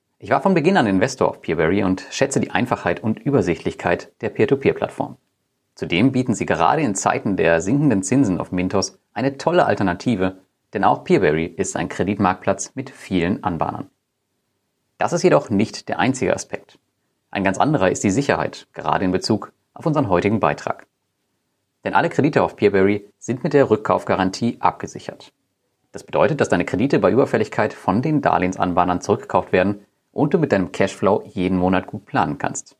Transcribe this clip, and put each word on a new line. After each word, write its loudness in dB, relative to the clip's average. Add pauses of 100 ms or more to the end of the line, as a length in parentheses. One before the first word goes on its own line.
(180)
Ich -4
war 2
von 2
Beginn 2
an 4
Investor 2
auf -10
Peerberry 2
und 0
schätze -2
die -4
Einfachheit -2
und -4
Übersichtlichkeit -2 (100)
der -4
Peer-to-Peer-Plattform. -2 (580)
Zudem 0
bieten -2
sie -6
gerade 2
in -2
Zeiten -2
der 2
sinkenden 2
Zinsen 0
auf -8
Mintos -2 (160)
eine -2
tolle 2
Alternative, 0 (340)
denn -2
auch 2
Peerberry 2
ist -6
ein -4
Kreditmarktplatz -2
mit -10
vielen -2
Anbahnern. -6 (1040)
Das -2
ist -2
jedoch 2
nicht -2
der -4
einzige 0
Aspekt. -12 (500)
Ein -4
ganz 0
anderer 2
ist -4
die 2
Sicherheit, -2
gerade -2
in 0
Bezug -2 (220)
auf -8
unseren 0
heutigen 0
Beitrag. -4 (960)
Denn -4
alle 2
Kredite 2
auf 0
Peerberry 2 (120)
sind -8
mit -2
der 6
Rückkaufgarantie 0
abgesichert. -6 (600)
Das -16
bedeutet, 0
dass 0
deine 0
Kredite 0
bei 4
Überfälligkeit 0
von -2
den 0
Darlehensanbahnern 0
zurückgekauft -2
werden 0 (260)
und -2
du 4
mit 0
deinem 0
Cashflow 0
jeden -2
Monat 0
gut -14
planen -2
kannst. -8